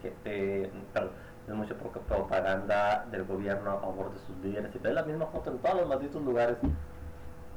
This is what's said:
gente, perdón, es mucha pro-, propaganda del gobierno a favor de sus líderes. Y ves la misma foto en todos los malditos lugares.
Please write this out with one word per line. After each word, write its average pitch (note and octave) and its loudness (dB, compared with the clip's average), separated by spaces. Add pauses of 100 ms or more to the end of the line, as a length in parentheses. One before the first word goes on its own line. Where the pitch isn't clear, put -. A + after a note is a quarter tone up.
gente, G2 0 (220)
perdón, - 0 (380)
es G#2+ -4
mucha G#2+ -2
pro-, - -6
propaganda G2+ 4
del F#2+ -2
gobierno G2 0
a G2 0
favor F#2+ -2
de - -10
sus F#2+ -10
líderes. G2+ -2
Y F#2+ -8
ves A2+ 2
la - 2
misma D#3 0
foto - -4
en B2+ -4
todos F3 4
los E3+ 4
malditos C#3+ -2
lugares. A#2+ 4 (1000)